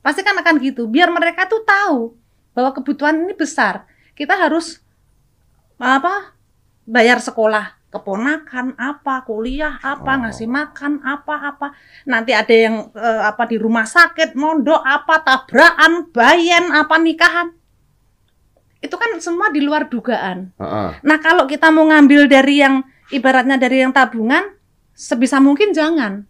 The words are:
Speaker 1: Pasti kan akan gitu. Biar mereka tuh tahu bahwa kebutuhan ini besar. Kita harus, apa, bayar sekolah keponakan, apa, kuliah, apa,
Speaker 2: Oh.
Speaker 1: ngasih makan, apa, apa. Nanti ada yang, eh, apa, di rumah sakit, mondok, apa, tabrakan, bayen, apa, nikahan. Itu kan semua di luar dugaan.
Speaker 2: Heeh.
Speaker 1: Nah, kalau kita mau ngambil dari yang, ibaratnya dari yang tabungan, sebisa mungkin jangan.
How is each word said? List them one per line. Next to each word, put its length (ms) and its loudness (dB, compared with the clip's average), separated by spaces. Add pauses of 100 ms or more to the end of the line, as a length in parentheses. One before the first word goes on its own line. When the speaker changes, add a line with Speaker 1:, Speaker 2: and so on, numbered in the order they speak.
Speaker 1:
Pasti 200 -4
kan 140 -2
akan 240 2
gitu. 280 -4
Biar 220 2
mereka 380 -2
tuh 160 -4
tahu 560 -2 (320)
bahwa 220 -2
kebutuhan 480 -2
ini 120 -4
besar. 540 -4 (260)
Kita 220 -4
harus, 480 -4 (960)
apa, 580 -2 (480)
bayar 360 2
sekolah 520 -2 (180)
keponakan, 880 -6
apa, 460 -8
kuliah, 540 -6
apa, 320 -8
Speaker 2:
Oh. 120 0
Speaker 1:
ngasih 260 -8
makan, 560 -6
apa, 320 -8 (140)
apa. 180 -10 (380)
Nanti 260 -4
ada 180 0
yang, 400 2
eh, 320 -4
apa, 240 -2
di 120 -4
rumah 260 -2
sakit, 500 2
mondok, 460 0
apa, 420 0
tabrakan, 880 2
bayen, 640 2
apa, 260 0
nikahan. 540 0 (1300)
Itu 180 -12
kan 220 -4
semua 320 -4
di 100 -2
luar 260 -2
dugaan. 680 -6
Speaker 2:
Heeh. 340 -6 (140)
Speaker 1:
Nah, 160 0
kalau 260 2
kita 240 0
mau 160 4
ngambil 420 6
dari 360 4
yang, 180 2 (300)
ibaratnya 480 0
dari 240 2
yang 80 0
tabungan, 640 0 (360)
sebisa 460 -2
mungkin 360 4
jangan. 580 -2